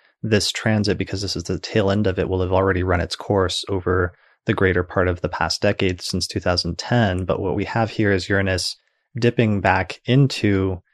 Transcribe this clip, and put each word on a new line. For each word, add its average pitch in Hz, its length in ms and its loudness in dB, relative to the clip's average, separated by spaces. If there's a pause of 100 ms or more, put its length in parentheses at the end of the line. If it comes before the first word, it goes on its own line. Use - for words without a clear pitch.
(240)
this 104 280 2
transit, 104 460 0
because 95 240 -6
this 95 120 -6
is 85 100 -6
the 92 140 -4
tail 98 320 0
end 104 160 2
of 95 120 0
it, 82 100 0
will 92 140 0
have 92 100 -2
already 92 320 2
run 90 160 0
its 82 160 -4
course 95 520 0
over 92 440 0 (320)
the 113 100 0
greater 90 300 2
part 90 240 0
of 87 120 -2
the 85 80 -4
past - 340 -4
decade 98 380 0
since - 280 -4
two - 100 -6
thousand 87 400 -2
ten. 95 460 0
But 90 160 -2
what 95 160 -2
we 101 80 -2
have 113 260 -2
here 104 220 2
is 92 160 0
Uranus 98 480 0 (420)
dipping 113 420 2
back 92 440 0
into 101 760 2 (140)